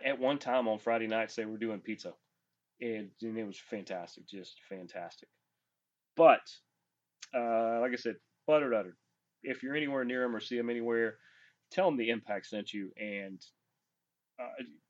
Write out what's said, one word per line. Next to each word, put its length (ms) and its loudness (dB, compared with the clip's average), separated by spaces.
at 140 0
one 220 2
time 280 2
on 120 0
Friday 260 0
nights, 300 0
they 100 -4
were 120 -8
doing 240 -2
pizza. 340 -8
And, 300 -6
and 160 -6
it 80 -4
was 140 -10
fantastic, 640 -10
just 380 -16
fantastic. 640 -14
But, 360 8
uh, 460 2
like 100 0
I 60 -2
said, 220 -6
Buttered 260 4
Udder. 240 -2
If 180 -6
you're 140 -6
anywhere 300 -2
near 180 -2
'em 120 -2
or 40 -6
see 180 -4
'em 140 -2
anywhere, 480 0
tell 180 2
'em 100 2
the 120 0
Impact 380 -4
sent 260 -8
you 240 -8
and, 480 -10
uh, 240 -10